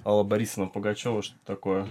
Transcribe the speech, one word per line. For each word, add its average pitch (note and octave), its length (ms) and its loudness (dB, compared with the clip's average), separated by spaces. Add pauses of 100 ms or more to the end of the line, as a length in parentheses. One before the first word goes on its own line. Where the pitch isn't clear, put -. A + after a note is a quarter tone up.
Алла G#2 180 6
Борисовна G#2 460 0
Пугачева, G#2 540 -2
что-то - 220 -14
такое, G2 460 -2